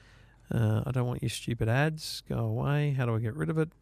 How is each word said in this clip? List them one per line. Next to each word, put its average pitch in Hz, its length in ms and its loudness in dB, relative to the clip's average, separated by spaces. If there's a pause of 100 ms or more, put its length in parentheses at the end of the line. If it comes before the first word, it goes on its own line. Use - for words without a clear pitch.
(520)
Uh, 110 320 2
"I - 60 -2
don't 123 160 0
want 123 160 -2
your 127 80 0
stupid 120 380 -2
ads. 151 600 0
Go 131 100 -2
away. 135 580 0
How 131 100 0
do 117 80 2
I 110 60 0
get 113 160 -2
rid 160 140 -2
of 160 80 0
it?" 160 120 2 (120)